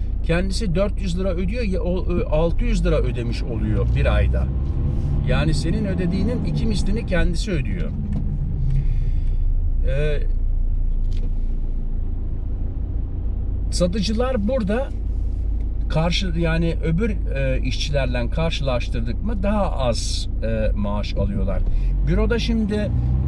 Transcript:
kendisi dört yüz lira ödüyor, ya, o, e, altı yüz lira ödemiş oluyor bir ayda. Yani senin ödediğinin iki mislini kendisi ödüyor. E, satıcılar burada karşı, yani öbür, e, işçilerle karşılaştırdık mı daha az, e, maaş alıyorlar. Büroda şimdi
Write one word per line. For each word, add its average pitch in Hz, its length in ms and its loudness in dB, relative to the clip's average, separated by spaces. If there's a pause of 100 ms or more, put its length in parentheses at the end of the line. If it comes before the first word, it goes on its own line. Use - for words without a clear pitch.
(240)
kendisi 185 520 0
dört 196 260 0
yüz 180 180 0
lira 190 100 0
ödüyor, 190 340 -2
ya, 185 180 0
o, 175 380 0
e, - 40 0
altı 170 420 2
yüz 196 200 2
lira 165 100 2
ödemiş 120 480 -2
oluyor 107 520 0
bir - 200 2
ayda. - 280 2 (840)
Yani 151 260 2
senin 208 320 0
ödediğinin 175 600 0
iki - 200 0
mislini 220 400 2
kendisi 170 460 2
ödüyor. - 380 -2 (2000)
E, 143 320 2 (3500)
satıcılar 214 760 0
burada 240 420 0 (1000)
karşı, 175 480 0
yani 165 380 0 (100)
öbür, 170 240 0
e, 135 520 -2
işçilerle 127 680 0
karşılaştırdık 131 960 -2
mı 202 200 0
daha 202 280 2
az, - 560 0 (160)
e, 110 320 0
maaş 101 400 -2
alıyorlar. 95 440 0 (480)
Büroda 214 320 2
şimdi 214 520 0 (360)